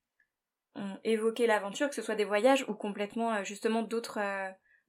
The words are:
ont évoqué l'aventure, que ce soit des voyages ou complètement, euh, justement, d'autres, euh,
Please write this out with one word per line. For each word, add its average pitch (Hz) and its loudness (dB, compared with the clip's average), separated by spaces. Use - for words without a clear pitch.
ont 196 -8
évoqué 226 2
l'aventure, 208 2
que 285 -10
ce 226 -6
soit 220 -4
des 208 2
voyages 233 4
ou 214 -2
complètement, 214 -4
euh, 202 -2
justement, 220 -2
d'autres, 226 -6
euh, 196 -2